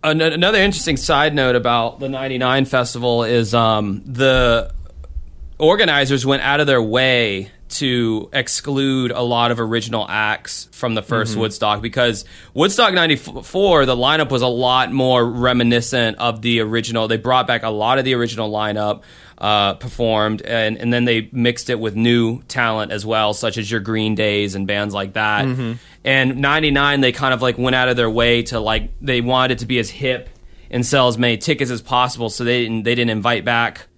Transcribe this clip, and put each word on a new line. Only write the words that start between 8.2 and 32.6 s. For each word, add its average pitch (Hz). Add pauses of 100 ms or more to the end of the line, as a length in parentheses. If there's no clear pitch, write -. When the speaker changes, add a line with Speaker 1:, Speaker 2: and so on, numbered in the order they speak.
Speaker 1:
exclude 135
a 123
lot 120
of 117
original 113
acts -
from 120
the 107
first 113
Speaker 2:
Mm-hmm. 110
Speaker 1:
Woodstock, 104
because 117 (280)
Woodstock 196
ninety-four, 165
the 127
lineup 135
was 123
a 127
lot 123
more 127
reminiscent 120
of 110
the 117
original. 113
They 113
brought 127
back 117
a 113
lot 110
of 127
the 131
original 117
lineup, 104 (360)
uh, 101
performed, 110
and, 110
and 120
then 120
they 113
mixed 120
it 120
with 110
new 117
talent 113
as 104
well, 107
such 110
as 104
your 113
Green 110
Days 104
and 98
bands 104
like 98
that. 107
Speaker 2:
Mm-hmm. 127 (320)
Speaker 1:
And 135
ninety-nine, 143
they 127
kind 131
of, 120
like, 123
went 127
out 127
of 123
their 117
way 117
to, 117
like, 110 (100)
they 127
wanted 127
it 120
to 120
be 127
as 110
hip 127 (400)
and 120
sell 131
as 117
many 120
tickets 139
as 117
possible, 123
so 123
they 120